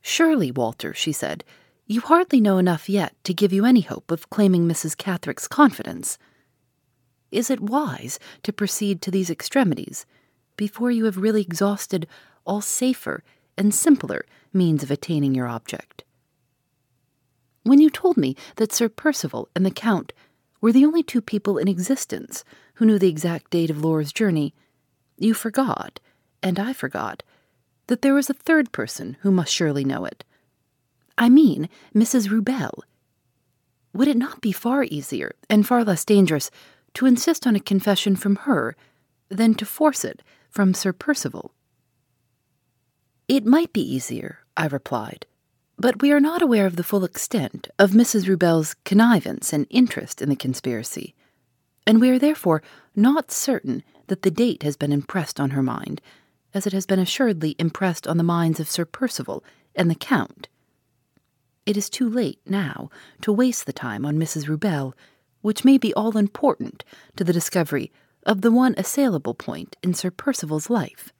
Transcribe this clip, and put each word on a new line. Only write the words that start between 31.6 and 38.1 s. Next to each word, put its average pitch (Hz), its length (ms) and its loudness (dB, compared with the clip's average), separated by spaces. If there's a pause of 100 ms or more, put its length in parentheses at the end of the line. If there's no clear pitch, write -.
Missus 220 320 2
Rubel. 214 560 -4 (1080)
Would 240 160 0
it 277 100 2
not 254 220 -4
be 214 120 -2
far 254 320 -2
easier 139 520 -8 (140)
and 208 180 4
far 240 160 2
less 196 220 -2
dangerous 180 460 4 (420)
to 254 140 2
insist 262 400 2
on 220 80 4
a 202 40 2
confession 196 560 0